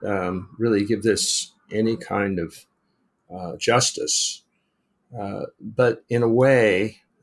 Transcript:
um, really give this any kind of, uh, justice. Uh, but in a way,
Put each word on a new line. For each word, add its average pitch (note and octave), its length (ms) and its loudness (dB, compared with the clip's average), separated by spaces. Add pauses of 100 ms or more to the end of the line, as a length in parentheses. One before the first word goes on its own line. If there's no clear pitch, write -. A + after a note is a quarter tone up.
um, F#2 540 -4
really A2 240 2
give G#2 200 -2
this - 500 0 (180)
any A2 240 0
kind G2+ 420 -4
of, - 280 -8 (680)
uh, F2+ 220 -10
justice. - 840 0 (760)
Uh, G2+ 260 -8 (140)
but A2+ 520 0
in A#2+ 120 0
a A#2 60 2
way, A2+ 720 4 (240)